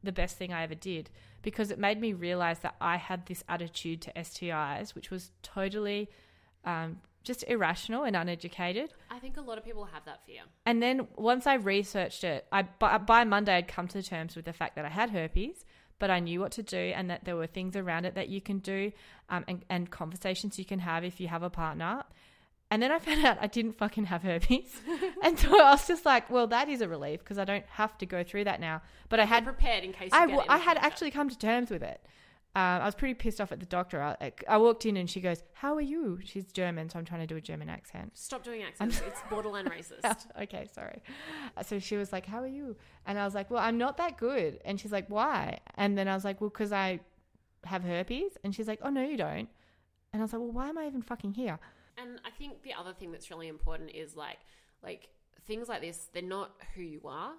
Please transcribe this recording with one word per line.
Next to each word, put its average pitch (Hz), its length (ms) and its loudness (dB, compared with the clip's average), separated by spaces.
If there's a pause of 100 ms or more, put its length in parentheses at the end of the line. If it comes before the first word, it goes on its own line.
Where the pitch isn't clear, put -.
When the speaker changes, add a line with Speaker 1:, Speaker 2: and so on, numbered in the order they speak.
Speaker 1:
the 196 100 -4
best 180 240 0
thing 180 160 -6
I 165 120 -4
ever 160 100 -8
did 165 340 -8 (320)
because 208 300 -2
it - 80 -6
made 208 220 0
me 226 120 0
realize 175 480 -2
that - 200 -6
I 175 160 2
had 180 300 -6
this 180 220 -10
attitude 165 540 -6
to - 160 -12
S 170 160 -12
T 175 160 -8
Is, 156 440 -4
which - 160 -14
was 180 200 -10 (120)
totally, 202 680 -4 (540)
um, 165 360 -4 (220)
just - 260 -6
irrational 220 560 0
and 214 120 0
uneducated. 175 760 -4 (180)
Speaker 2:
I 240 80 -12
think 262 180 -6
a 302 40 -6
lot 240 160 -8
of 220 80 -12
people 220 220 -8
have 165 180 -14
that - 220 -16
fear. - 160 -16 (240)
Speaker 1:
And 233 160 6
then 254 240 2 (100)
once 247 300 4
I 277 80 8
researched 196 680 0
it, 165 280 -2
I, 196 100 6
by, 214 360 4
by 226 260 8
Monday 202 320 4
I'd 175 120 2
come 175 200 -6
to 196 140 -8
terms 165 340 -8
with 165 80 -12
the 170 80 -8
fact - 240 -4
that 151 80 -6
I 147 60 -6
had 214 200 2
herpes, 190 540 0 (340)
but 196 120 2
I 180 100 4
knew 175 200 -2
what 196 120 -2
to 226 100 -8
do 196 140 -6
and 180 320 -2
that 175 160 -6
there 175 120 -4
were 165 100 -2
things 185 300 -6
around 175 280 -2
it 180 120 -4
that 190 120 -4
you 190 120 -6
can 196 180 -4
do, 196 340 -4 (380)
um, 180 180 -2
and, 180 220 -8
and 175 200 -2
conversations 185 680 -6
you 190 60 -8
can 196 160 -4
have 170 240 -2
if 180 160 -8
you 175 80 -4
have 165 140 -4
a 180 80 -4
partner. 165 520 -4 (680)
And 214 120 2
then 262 80 2
I 320 80 2
found 302 260 2
out 226 160 8
I 214 60 0
didn't 226 280 -2
fucking 208 320 -2
have 170 160 -2
herpes. 190 640 2
<laughs> 311 40 -6 (320)
And 330 160 6
so - 100 8 (100)
I 285 120 12
was 285 160 10
just 339 180 0
like, 254 240 6
"Well, 240 200 4
that 247 200 2
is 254 140 -2
a 190 60 0
relief 151 360 -6
'cause 202 140 -6
I 196 80 0
don't 202 240 -2
have 214 280 -2
to 196 60 -6
go 180 180 -4
through 202 220 -4
that 202 160 0
now." 160 220 -4 (260)
But 226 120 6
I 214 40 10
had 233 200 6
Speaker 2:
You're 262 100 -4
prepared 202 300 6
in 190 80 -8
case 185 200 -2
you 294 60 10
Speaker 1:
I 339 80 10
Speaker 2:
get 277 60 2
Speaker 1:
w-, 277 80 4
Speaker 2:
it - 60 0
in - 40 2
Speaker 1:
I 294 80 8
Speaker 2:
the 349 60 2
Speaker 1:
had 339 120 6
Speaker 2:
future. 294 100 2
Speaker 1:
actually 302 260 0
come 285 180 0
to 233 80 -12
terms 240 320 2
with 175 120 -4
it. 80 180 -8 (540)
Um, 180 280 4
I - 20 0
was 208 100 0
pretty 262 200 0
pissed - 260 -2
off 196 120 -4
at 170 80 -10
the 180 60 -12
doctor. 180 360 -2
I, - 300 -4 (140)
I 214 120 6
walked 226 260 8
in 208 140 2
and 175 100 -2
she 185 140 -6
goes, 175 200 -2 (120)
"How 285 220 -2
are 302 40 -2
you?" 277 440 -4
She's 196 280 -10
German, 170 380 -4
so 175 80 -10
I'm 165 80 -8
trying 170 140 -8
to 160 60 -4
do 160 100 -8
a 156 40 -8
German 156 300 -10
accent. - 480 -14
Speaker 2:
Stop - 260 -10
doing 233 180 -10
accents. 208 380 0
Speaker 1:
I'm - 80 -4
Speaker 2:
It's - 120 -10 (100)
borderline 208 360 -4
Speaker 1:
<laughs> 170 100 -4
Speaker 2:
racist. - 500 -4 (160)
Speaker 1:
Okay, - 320 -10
sorry. - 260 -14 (640)
So 202 160 -6
she 202 180 -4
was 202 160 -4
like, 185 140 -6
"How 220 160 -8
are 262 40 -6
you?" 269 300 -8 (300)
And 202 120 -4
I 202 60 0
was 196 100 -2
like, 196 160 -6
"Well, 233 120 0
I'm 233 160 2
not 269 200 0
that 339 200 -2
good." 233 480 0
And 196 120 -4
she's 208 140 -8
like, 196 160 -2
"Why?" 233 520 0 (160)
And 202 200 2
then 196 120 0
I 190 60 0
was 190 100 -4
like, 196 180 -4
"Well, 208 80 -2
'cause 208 220 -4
I 190 280 0 (640)
have 180 180 -4
herpes." 185 500 -2 (100)
And 196 120 -4
she's 220 140 -4
like, 214 140 -6
"Oh, 277 80 -2
no, 277 120 0
you 285 140 -2
don't." 151 320 -4 (640)
And 214 80 -4
I 220 40 0
was 214 100 -6
like, 233 80 -6
"Well, 233 100 -6
why 262 160 -4
am 320 80 -6
I 311 100 -6
even 269 140 -6
fucking 214 340 -8
here?" 208 240 -4 (380)
Speaker 2:
And 247 300 -16
I 233 40 -12
think 277 340 -14
the 262 100 -12
other 180 180 -12
thing 180 200 -14
that's - 180 -16
really 165 160 -12
important 160 480 -4
is, 156 220 -14
like, 147 220 -12 (440)
like, 180 260 -16 (380)
things 226 220 -8
like 208 120 -8
this, 165 320 -12
they're 175 120 -8
not 190 260 -8 (240)
who 185 80 -12
you 151 220 -12
are. 170 340 -10